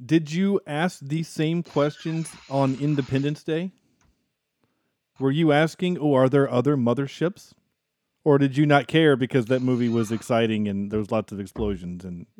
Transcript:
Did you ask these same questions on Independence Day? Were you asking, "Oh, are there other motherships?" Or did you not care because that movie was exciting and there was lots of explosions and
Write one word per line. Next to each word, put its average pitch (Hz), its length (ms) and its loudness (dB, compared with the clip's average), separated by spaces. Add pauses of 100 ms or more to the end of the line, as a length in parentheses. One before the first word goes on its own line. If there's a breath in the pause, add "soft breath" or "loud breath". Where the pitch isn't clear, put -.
Did 151 280 0
you 190 340 0
ask 160 340 -4
these 151 280 -6
same 165 340 -2
questions 156 680 -4 (200)
on 135 300 0
Independence 143 640 -2
Day? 170 300 -6 (1500)
Were 135 100 2
you 151 220 2
asking, 165 460 0
"Oh, 147 160 0
are 131 140 6
there 139 220 2
other 123 260 0
motherships?" 135 760 -4 (720)
Or 143 140 6
did 139 180 2
you 151 100 4
not 139 220 4
care 160 280 4
because 123 300 0
that 127 140 0
movie 123 300 0
was 113 200 0
exciting 110 560 0
and 101 240 -4
there 107 80 -2
was 104 140 -6
lots 110 180 -2
of 101 80 -10
explosions 92 640 -6
and 87 220 -12 (140)